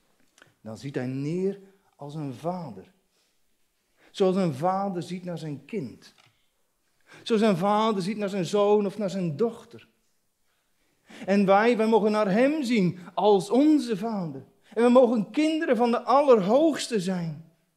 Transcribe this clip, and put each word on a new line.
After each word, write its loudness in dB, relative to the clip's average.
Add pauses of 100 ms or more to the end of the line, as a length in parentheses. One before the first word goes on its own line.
(600)
Dan -16
ziet -12
hij -4
neer -4 (360)
als -16
een -8
vader. -10 (1200)
Zoals 0
een -2
vader -4
ziet -12
naar -10
zijn -12
kind. -12 (1080)
Zoals 2
een 2
vader 0
ziet -6
naar -4
zijn -4
zoon 2
of -6
naar -4
zijn -6
dochter. -6 (1400)
En 2
wij, 4
wij 0
mogen 2
naar 0
hem 2
zien 0 (140)
als 2
onze 2
vader. -8 (280)
En 0
we 4
mogen 4
kinderen 0
van 2
de -2
Allerhoogste 4
zijn. -6 (260)